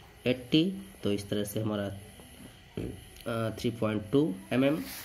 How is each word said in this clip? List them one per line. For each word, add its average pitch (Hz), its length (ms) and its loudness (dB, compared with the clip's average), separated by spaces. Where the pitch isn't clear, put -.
एट्टी, 156 460 4
तो 104 100 2
इस 98 160 -2
तरह 104 160 0
से 110 160 -4
हमारा, 101 380 -2
अ, 113 340 -2
थ्री 120 100 0
पॉइंट 107 320 0
टू 156 220 4
एमएम 139 240 4